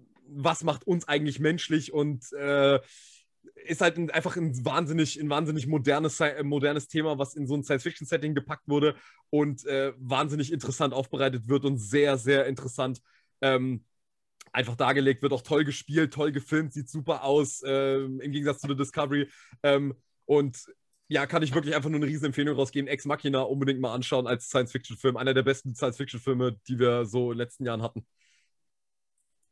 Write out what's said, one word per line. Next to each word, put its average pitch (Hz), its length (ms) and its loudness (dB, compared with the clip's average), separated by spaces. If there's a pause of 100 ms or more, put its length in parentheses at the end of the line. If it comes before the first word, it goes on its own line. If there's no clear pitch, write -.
(260)
was 147 380 0
macht 160 220 -2
uns 180 220 0
eigentlich 147 320 0
menschlich 156 520 0
und, 147 400 -2
äh, 139 480 4 (720)
ist - 260 -6
halt 165 180 4
ein, 165 120 -2
einfach 165 260 -2
ein 135 280 -2
wahnsinnig, 151 560 0
ein 151 100 -2
wahnsinnig 151 360 0
modernes 147 500 0
Sci-, 147 220 0
äh, 151 40 -4
modernes 143 460 0
Thema, 156 300 -2
was 139 160 -4
in 147 120 -6
so 135 80 -2
ein 143 80 0
Science-Fiction-Setting 151 720 -2
gepackt 143 340 -4
wurde 143 280 4 (340)
und, 147 360 0
äh, 135 300 0
wahnsinnig 135 560 -2
interessant 131 420 -2
aufbereitet 131 540 -2
wird 139 160 2
und 139 140 2
sehr, 135 380 2
sehr 135 300 2
interessant, 131 540 -4 (400)
ähm, 131 440 2 (680)
einfach 120 240 -2
dargelegt 135 460 2
wird, 139 100 2
auch 120 100 0
toll 151 220 2
gespielt, 143 480 0
toll 151 200 0
gefilmt, 151 400 -2
sieht 143 160 -10
super 147 360 -4
aus, 139 400 2
ähm, 135 560 0
im 139 120 -6
Gegensatz 143 280 -2
zu 143 80 -6
The 139 80 -2
Discovery. 143 520 -2 (340)
Ähm, 143 320 2 (320)
und 143 400 2 (420)
ja, 143 180 0
kann 165 160 0
ich 135 120 0
wirklich 156 200 0
einfach 151 160 0
nur 151 80 0
eine 147 80 0
riesen 151 200 -2
Empfehlung 143 300 0
rausgeben. 139 320 0
Ex 139 160 -4
Machina 139 380 0
unbedingt 135 380 0
mal 123 120 -2
anschauen 123 360 0
als 123 200 -2
Science-Fiction-Film. 120 680 0
Einer 127 180 0
der 131 80 4
besten 131 320 -2
Science-Fiction-Filme, 127 840 -2 (120)
die 127 100 -4
wir 120 260 4
so 120 280 0
in 117 60 -6
den - 0 -
letzten 120 260 -6
Jahren 117 180 -2
hatten. 113 240 -6 (1500)